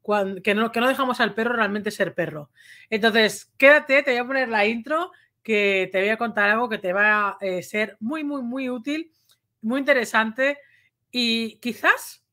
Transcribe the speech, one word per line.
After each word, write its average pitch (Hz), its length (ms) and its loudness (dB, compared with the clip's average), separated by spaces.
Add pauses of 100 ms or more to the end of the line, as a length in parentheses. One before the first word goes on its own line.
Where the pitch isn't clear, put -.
cuan-, 196 400 -2
que 208 120 2
no, 220 160 0
que 233 100 -2
no 247 80 2
dejamos 254 320 0
al 220 120 0
perro 233 220 -2
realmente 208 360 -2
ser 190 220 -2
perro. 151 380 -6 (400)
Entonces, 220 680 2
quédate, 285 460 6
te 285 80 -2
voy 240 100 0
a 247 60 -4
poner 262 240 -2
la 208 160 2
intro, 302 460 -2 (300)
que 202 480 0
te 190 100 0
voy 202 100 2
a 220 80 -2
contar 208 320 0
algo 226 180 2
que 214 80 -4
te 185 160 -4
va 208 380 2
a, 190 100 -10
eh, 185 220 -4
ser 214 380 -4
muy, 294 220 -6
muy, 285 200 -6
muy 254 260 -6
útil, 285 420 -6 (520)
muy 240 180 -2
interesante 262 800 0 (520)
y 226 500 -2
quizás, 311 640 -2 (100)